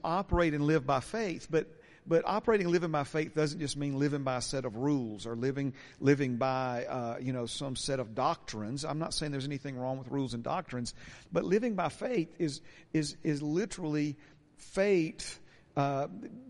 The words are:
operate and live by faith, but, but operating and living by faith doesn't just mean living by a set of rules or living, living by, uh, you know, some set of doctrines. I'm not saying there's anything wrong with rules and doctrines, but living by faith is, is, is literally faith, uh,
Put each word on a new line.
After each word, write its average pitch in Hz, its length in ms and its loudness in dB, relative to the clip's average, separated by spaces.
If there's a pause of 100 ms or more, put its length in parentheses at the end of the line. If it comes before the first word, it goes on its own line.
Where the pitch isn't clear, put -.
operate 175 480 2
and 147 140 2
live 151 180 4
by 135 160 2
faith, 214 480 -4
but, 156 200 2 (380)
but 165 200 4
operating 208 400 4
and 175 60 2
living 170 180 4
by 147 140 2
faith 156 280 -2
doesn't 151 280 0
just 139 160 -4
mean 143 220 -2
living 143 260 2
by 127 140 0
a - 20 -4
set 131 240 -2
of 107 120 -4
rules 120 480 0
or 117 120 -4
living, 135 360 0 (280)
living 135 360 4
by, 127 500 0
uh, 120 340 -4
you 131 120 -4
know, 120 140 -2
some 135 300 -6
set 135 240 -2
of 110 140 -6
doctrines. 131 720 -2
I'm 147 140 -4
not 165 160 -4
saying 151 160 -2
there's 135 160 -4
anything 139 320 -6
wrong 131 200 -4
with 123 100 -12
rules 131 260 -2
and 117 80 -4
doctrines, 127 520 -4 (380)
but 170 120 2
living 220 300 2
by 170 160 0
faith 208 500 -2
is, 147 200 -2 (320)
is, 151 300 0
is 147 180 0
literally 151 760 -2 (400)
faith, - 840 0 (380)
uh, 139 320 2 (420)